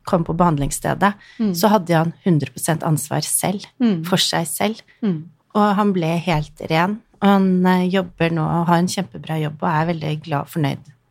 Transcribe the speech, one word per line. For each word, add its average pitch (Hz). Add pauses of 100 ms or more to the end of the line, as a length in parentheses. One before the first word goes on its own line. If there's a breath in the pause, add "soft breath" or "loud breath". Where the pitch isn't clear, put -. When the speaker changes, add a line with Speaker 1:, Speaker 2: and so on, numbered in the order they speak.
Speaker 1:
kom 170
på 160
behandlingsstedet, 160 (260 soft breath)
Speaker 2:
Mm. 214
Speaker 1:
så 175
hadde 185
han 165 (120)
hundre 151
prosent -
ansvar 151
selv, - (140)
Speaker 2:
Mm. 202
Speaker 1:
for 185
seg 165
selv. 208 (220 soft breath)
Speaker 2:
Mm. 170 (300)
Speaker 1:
Og 208
han 208
ble 170
helt 160 (100)
ren. 180 (200)
Og 196
han, 190
eh, 185
jobber 180
nå 165 (200)
og 165
har 170
en 175
kjempebra 160
jobb 151
og 180
er 165
veldig 156
glad 151
og -
fornøyd 139 (320)